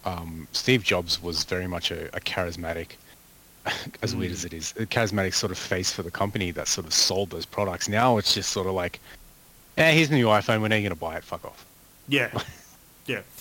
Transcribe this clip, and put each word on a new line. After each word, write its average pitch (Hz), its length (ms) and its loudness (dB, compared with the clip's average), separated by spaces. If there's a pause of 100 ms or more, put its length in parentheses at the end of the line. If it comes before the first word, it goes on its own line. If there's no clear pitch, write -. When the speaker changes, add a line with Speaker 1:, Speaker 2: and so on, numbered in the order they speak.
Speaker 1:
um, 82 480 -6
Steve 127 300 4
Jobs 87 400 0
was 85 220 -4
very 92 240 -4
much 87 240 -4
a, 82 240 -8
a - 40 -6
charismatic, 85 760 -6 (680)
<laughs> - 380 -6
as 98 140 -4
weird 90 160 -2
Speaker 2:
Mm. - 20 -6
Speaker 1:
as 82 100 -6
it 85 80 -8
is, 80 240 -8
a 110 80 -4
charismatic 101 500 0
sort 98 180 0
of 90 60 -6
face - 340 -2
for 101 100 -6
the 85 80 -8
company 98 400 -2
that 76 160 -6
sort 82 220 -2
of 80 40 -4
sold 92 380 2
those 82 160 -8
products. 98 420 -2
Now 117 300 6
it's - 160 2
just 101 160 -2
sort 95 160 -2
of 95 80 0
like, 90 240 -2 (800)
"Eh, 160 160 8
here's 156 160 6
the 147 80 2
new 120 100 6
iPhone, 107 340 6
when 110 120 2
are 110 40 6
you 104 60 2
gonna 95 140 -2
buy 80 220 -6
it? 80 40 -8
Fuck - 220 -10
off." - 200 -16 (440)
Speaker 2:
Yeah. 135 280 0
Speaker 1:
<laughs> 113 60 -2 (600)
Speaker 2:
Yeah. 113 180 -6 (180)